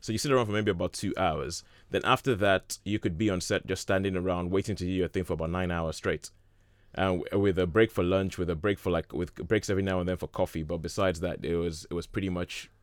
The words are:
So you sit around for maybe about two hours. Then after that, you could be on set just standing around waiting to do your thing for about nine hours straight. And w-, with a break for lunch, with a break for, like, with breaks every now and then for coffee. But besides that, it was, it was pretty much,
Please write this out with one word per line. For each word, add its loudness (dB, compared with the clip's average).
So -4
you 0
sit 0
around 4
for -2
maybe 2
about 0
two -4
hours. -2
Then 0
after 2
that, 2
you -2
could -2
be 2
on 0
set 0
just -2
standing 0
around 0
waiting 0
to -4
do -2
your 2
thing -2
for -4
about -2
nine 0
hours -2
straight. -4
And 2
w-, 0
with 2
a 4
break 4
for 0
lunch, 2
with -2
a -2
break 0
for, -2
like, -2
with -4
breaks 0
every 2
now 0
and -2
then 0
for -6
coffee. -2
But -4
besides 0
that, -4
it 0
was, -2
it -4
was -4
pretty -4
much, -6